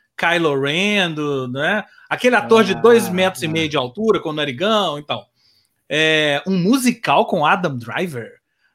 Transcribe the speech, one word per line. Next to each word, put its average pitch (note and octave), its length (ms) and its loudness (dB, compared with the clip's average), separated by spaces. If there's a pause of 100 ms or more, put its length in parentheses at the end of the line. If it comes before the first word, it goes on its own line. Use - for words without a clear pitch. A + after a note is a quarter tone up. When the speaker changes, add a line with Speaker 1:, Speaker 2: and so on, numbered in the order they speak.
(180)
Speaker 1:
Kylo E3 440 0
Ren, F3+ 520 0
do, C#3+ 340 -4
né? D#3 380 -4 (240)
Aquele B3 260 2
ator A3+ 280 4
de F#3+ 100 0
Speaker 2:
Ah, - 60 -6
Speaker 1:
dois A3+ 300 6
metros F#3 320 -2
e F3 60 -4
meio D#3+ 180 -2
Speaker 2:
ah. D#3 40 -4
Speaker 1:
de D3 80 -2
altura, D#3+ 420 0
com E3 100 -6
o D3+ 40 -6
narigão D3+ 640 -2
e D3 60 -16
tal. A2+ 240 -8 (580)
É, D#3 580 0
um F#3+ 120 0
musical A3 680 2
com E3+ 200 -2
Adam E3+ 320 0
Driver, A#2 560 -8 (400)